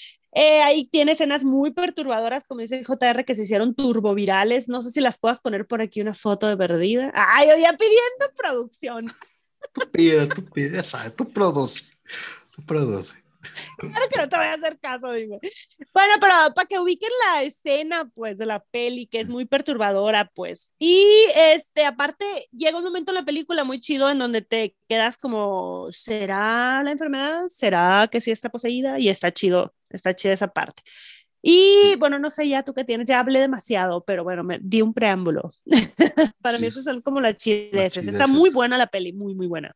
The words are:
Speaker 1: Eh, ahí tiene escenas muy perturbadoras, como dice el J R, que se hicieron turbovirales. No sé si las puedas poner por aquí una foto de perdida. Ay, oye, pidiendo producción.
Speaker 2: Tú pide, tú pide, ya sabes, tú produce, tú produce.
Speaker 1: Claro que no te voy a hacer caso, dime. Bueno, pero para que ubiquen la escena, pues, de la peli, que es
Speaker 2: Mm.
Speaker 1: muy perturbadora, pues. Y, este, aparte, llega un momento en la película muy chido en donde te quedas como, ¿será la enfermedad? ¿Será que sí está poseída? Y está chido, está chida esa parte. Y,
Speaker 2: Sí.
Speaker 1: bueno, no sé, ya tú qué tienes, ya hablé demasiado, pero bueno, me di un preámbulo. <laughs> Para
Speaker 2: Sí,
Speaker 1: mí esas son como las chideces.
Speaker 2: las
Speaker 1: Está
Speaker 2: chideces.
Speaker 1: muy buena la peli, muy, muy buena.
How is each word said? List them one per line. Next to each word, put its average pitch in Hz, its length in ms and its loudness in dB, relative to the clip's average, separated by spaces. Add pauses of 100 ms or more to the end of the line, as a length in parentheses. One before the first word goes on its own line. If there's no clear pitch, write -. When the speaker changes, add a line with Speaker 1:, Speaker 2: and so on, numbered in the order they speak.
(320)
Speaker 1:
Eh, 302 300 6
ahí 294 240 2
tiene 302 280 2
escenas 294 300 0
muy 269 280 0
perturbadoras, 262 720 -4
como 247 180 -12
dice 226 160 -6
el 247 80 -12
J 254 240 0
R, 240 160 -2
que 262 80 -4
se 214 100 -4
hicieron 214 300 0
turbovirales. 214 960 0
No 247 120 -6
sé 240 100 -10
si 294 100 -2
las 254 160 0
puedas 233 240 -2
poner 214 260 -6
por 226 140 -4
aquí 214 180 -6
una 208 140 -4
foto 208 340 -2
de 208 80 0
perdida. 185 600 0
Ay, 240 340 6
oye, 320 160 8 (120)
pidiendo 494 600 2
producción. 240 680 -6 (680)
Speaker 2:
Tú - 80 -8 (100)
pide, 156 360 4
tú 180 180 -8
pide, 143 320 -4
ya 175 60 -4
sabes, 117 320 -8
tú - 160 -6
produce, 147 520 0 (720)
tú 147 100 -20
produce. 120 500 -4 (600)
Speaker 1:
Claro - 340 -4
que 539 80 -2
no 294 80 -2
te 349 80 -2
voy 320 120 0
a 311 80 -6
hacer 311 240 -8
caso, 254 320 -10
dime. 220 280 -10 (540)
Bueno, 392 260 4
pero 392 140 4 (220)
para 359 120 -2
que 392 120 -4
ubiquen 359 300 -4 (160)
la 320 180 0
escena, 302 720 -6
pues, 220 240 -10
de 220 80 -8
la 214 140 -6 (120)
peli, 240 360 -6
que 233 140 -8
es 220 80 -10
Speaker 2:
Mm. - 20 -10
Speaker 1:
muy 247 140 -8
perturbadora, 214 880 0
pues. 175 440 -12
Y, 359 260 6 (300)
este, 311 500 4
aparte, 285 400 -4 (260)
llega 311 260 -2
un 349 60 -6
momento 359 280 -6
en 370 40 -2
la 359 100 -4
película 294 380 -4
muy 262 160 -6
chido 269 300 0
en 285 100 0
donde 240 220 -2
te 220 340 -4 (140)
quedas 226 280 -2
como, 190 760 -6
¿será 220 920 -2
la 285 80 -4
enfermedad? 294 580 -6
¿Será 190 600 2
que 233 80 -2
sí 233 120 -4
está 220 180 -6
poseída? 247 500 -4
Y 240 100 0
está 185 220 -2
chido, 180 420 0 (180)
está 185 240 -4
chida 196 180 -2
esa 196 140 -2
parte. - 340 -8 (600)
Y, 392 380 8 (120)
Speaker 2:
Sí. - 80 2
Speaker 1:
bueno, 285 200 0
no 294 120 -4
sé, 294 180 -4
ya 277 140 0
tú 277 100 -12
qué 254 100 -6
tienes, 233 240 -4
ya 254 120 2
hablé 262 200 2
demasiado, 196 640 -2
pero 180 200 -4
bueno, 175 200 -6
me 175 180 -6
di 202 200 0
un 220 120 0
preámbulo. 185 580 -2 (140)
<laughs> 269 760 2
Para 240 160 -2
Speaker 2:
Sí, 226 40 -4
Speaker 1:
mí 226 60 -2
esas 240 160 -6
son 254 180 -6
como 277 200 -2
las 220 160 0
chideces. 208 360 -2
Speaker 2:
las 190 240 -2
Speaker 1:
Está 202 280 0
Speaker 2:
chideces. 277 40 2
Speaker 1:
muy 320 200 6
buena 247 280 0
la 247 100 2
peli, 180 260 -8
muy, 196 220 -10
muy 185 120 -6
buena. 165 280 -10